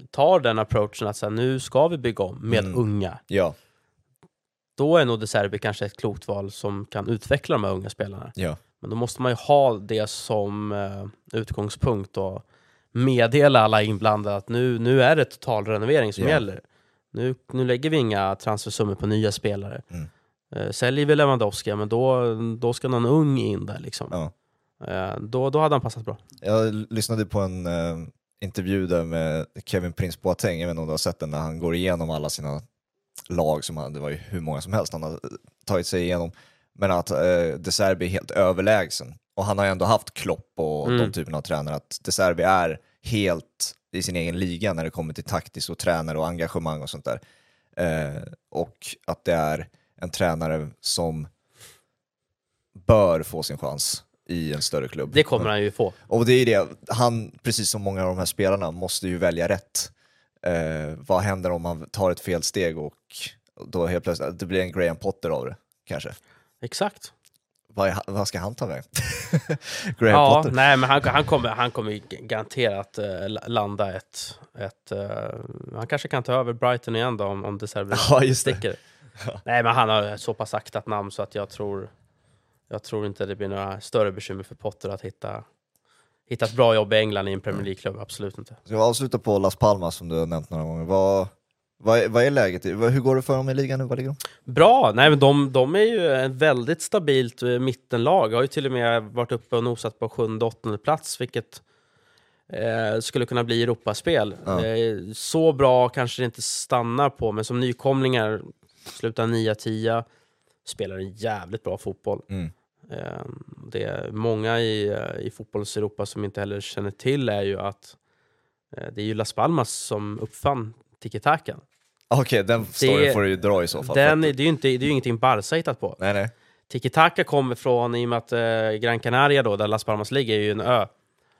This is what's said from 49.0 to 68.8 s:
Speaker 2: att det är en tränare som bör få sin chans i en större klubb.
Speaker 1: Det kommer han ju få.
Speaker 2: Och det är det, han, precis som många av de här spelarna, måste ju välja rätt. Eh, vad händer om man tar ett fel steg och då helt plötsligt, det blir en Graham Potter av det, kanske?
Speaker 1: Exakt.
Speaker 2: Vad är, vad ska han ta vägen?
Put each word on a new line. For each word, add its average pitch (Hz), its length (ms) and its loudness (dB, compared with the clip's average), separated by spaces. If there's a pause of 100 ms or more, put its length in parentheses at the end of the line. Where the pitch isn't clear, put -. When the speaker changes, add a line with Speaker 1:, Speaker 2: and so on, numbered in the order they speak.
Speaker 2:
att - 180 -6
det 90 80 2
är 76 340 0 (340)
en 90 80 -8
tränare 80 600 -2 (120)
som 80 460 -4 (1600)
bör 92 360 6
få 78 200 -8
sin 71 140 -8
chans 73 460 -6 (260)
i 80 240 -4
en 73 80 -4
större 69 260 -4
klubb. 76 260 -8
Speaker 1:
Det 151 100 4
kommer 113 260 0
han 104 120 0
ju 101 100 0
få. 98 220 -2 (140)
Speaker 2:
Och 117 180 2
det 123 80 6
är 127 120 8
det, 101 220 4 (220)
han, 117 420 0 (120)
precis 113 260 -2
som 107 120 -4
många 98 200 -4
av 92 60 0
de 92 100 -2
här 92 80 -2
spelarna, 95 460 0
måste 90 360 -6
ju 90 100 -2
välja 85 320 0
rätt. - 420 -4 (500)
Eh, 80 560 -4
vad 92 240 0
händer 95 300 0
om 85 100 -2
man 82 280 -6
tar 95 220 0
ett 85 80 -4
fel 87 240 -2
steg 85 340 -2
och 76 160 -8 (760)
då 87 200 0
helt 87 160 0
plötsligt, 82 360 -4
det 101 60 -6
blir 92 160 0
en 90 100 -4
Graham 85 260 0
Potter 92 320 -4
av 69 160 -2
det, 65 100 -8 (300)
kanske? 69 240 -8 (520)
Speaker 1:
Exakt. - 520 -6 (600)
Speaker 2:
Vad 101 160 2
är, 92 80 -4 (100)
vad 98 200 -4
ska - 120 -8
han 101 160 -8
ta 127 100 -6
vägen? 71 180 -8 (580)